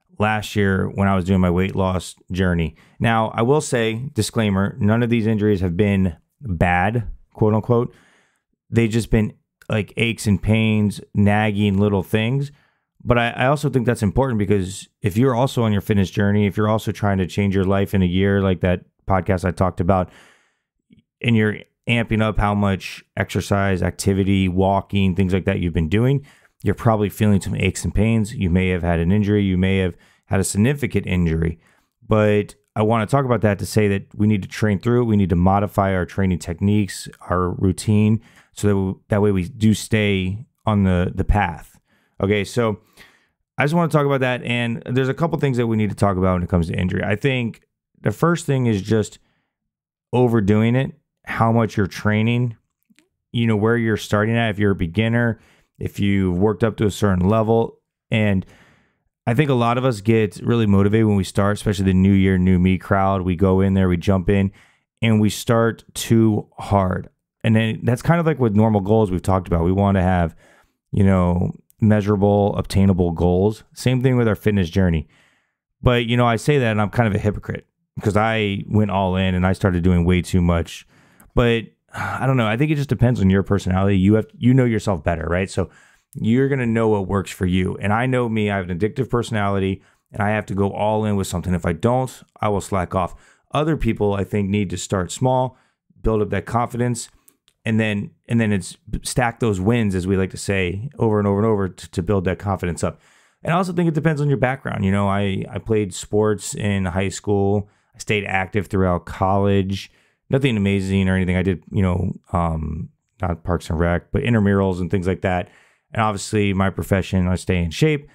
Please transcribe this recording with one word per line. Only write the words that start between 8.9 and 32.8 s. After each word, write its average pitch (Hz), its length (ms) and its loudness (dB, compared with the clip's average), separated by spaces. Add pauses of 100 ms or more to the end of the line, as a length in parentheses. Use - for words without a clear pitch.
just 113 200 0
been, 117 200 2 (380)
like, 107 260 -4
aches 113 320 -2
and 98 160 0
pains, 107 560 0 (140)
nagging 104 640 2
little 101 260 2
things. 127 480 -2 (500)
But 120 160 0
I, 117 120 2
I 120 160 -2
also 143 240 0
think 117 160 0
that's 117 180 0
important 117 360 0
because 98 500 -2 (120)
if 92 140 -2
you're 127 200 4
also 123 280 0
on 110 80 2
your 101 80 0
fitness 98 320 0
journey, 104 360 2
if 92 100 -2
you're 107 100 0
also 110 240 -2
trying 98 280 -2
to 92 80 0
change 98 280 -2
your 98 80 2
life 98 300 0
in 98 80 2
a 92 40 4
year, 98 360 2
like 95 180 0
that 90 240 0 (240)
podcast 92 380 -2
I 90 60 0
talked 90 280 -2
about, 92 300 0 (1120)
and 117 160 2
you're 107 220 0 (280)
amping 113 340 0
up 110 160 0
how 104 160 0
much 101 520 -2 (100)
exercise, 98 680 -2
activity, 95 680 0
walking, 95 640 0
things 92 160 0
like 92 140 0
that 98 160 -2
you've 87 100 -2
been 80 160 0
doing, 123 380 0 (360)
you're 101 140 -2
probably 107 320 0
feeling 104 320 2
some - 160 -6
aches - 300 -2
and 85 100 -4
pains. 110 400 0
You 95 140 -2
may 92 180 2
have 90 160 -2
had 87 160 0
an 85 140 2
injury. 104 320 2
You 92 120 0
may 95 200 2
have 92 180 -2 (300)
had 95 160 -2
a - 20 0
significant 107 640 0
injury. 82 500 0 (480)
But 104 500 2 (200)
I 107 60 -2